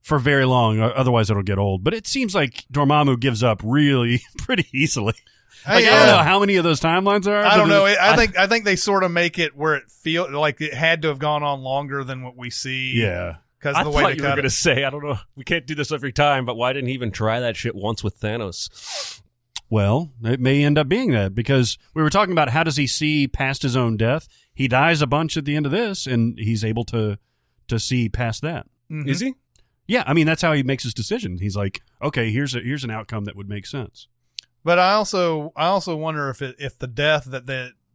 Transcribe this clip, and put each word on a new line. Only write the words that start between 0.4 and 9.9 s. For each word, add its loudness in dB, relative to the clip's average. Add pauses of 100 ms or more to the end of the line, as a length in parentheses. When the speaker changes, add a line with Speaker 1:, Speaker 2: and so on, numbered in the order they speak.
Speaker 1:
long, 4
o-, 2
otherwise 2
it'll 0
get -2
old. 0
But 2
it -8
seems -2
like -2
Dormammu 4
gives 0
up 2
really 2
<laughs> -18
pretty -2
easily. 0 (540)
Speaker 2:
Uh, 0
Speaker 1:
Like, 2
Speaker 2:
yeah. 4
Speaker 1:
I 6
don't 8
know 4
how 2
many 2
of 2
those 0
timelines 2
there 0
are, 0
Speaker 2:
I 6
don't 6
Speaker 1:
but 6
Speaker 2:
know. 6
Speaker 1:
it 4
Speaker 2:
I 6
Speaker 1:
I 6
Speaker 2:
think, 2
I 4
think 0
they 4
sort 0
of 0
make 0
it -2
where 0
it -10
feel -4